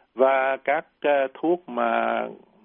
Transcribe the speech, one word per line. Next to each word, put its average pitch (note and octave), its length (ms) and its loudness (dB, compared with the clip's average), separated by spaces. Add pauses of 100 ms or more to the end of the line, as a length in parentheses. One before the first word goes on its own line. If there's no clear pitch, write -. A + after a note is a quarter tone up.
(160)
Và C3+ 420 2
các, D3+ 280 -2 (160)
ờ, C#3+ 320 2
thuốc F3 360 -4
mà, A#2 520 -2 (440)